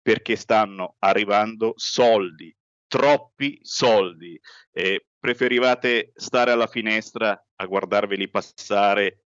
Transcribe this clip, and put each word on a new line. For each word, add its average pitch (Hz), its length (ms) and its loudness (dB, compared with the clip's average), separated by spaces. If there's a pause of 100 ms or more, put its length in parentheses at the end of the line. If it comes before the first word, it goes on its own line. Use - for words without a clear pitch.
perché 113 340 0
stanno 101 640 -2
arrivando 107 800 0
soldi, 92 760 0 (360)
troppi 139 760 0
soldi. 90 800 0 (320)
Eh, 98 340 -4 (140)
preferivate 123 960 0
stare 123 360 0
alla 117 160 2
finestra 110 720 -4 (160)
a 95 100 -10
guardarveli 98 640 -2
passare 101 920 -2 (160)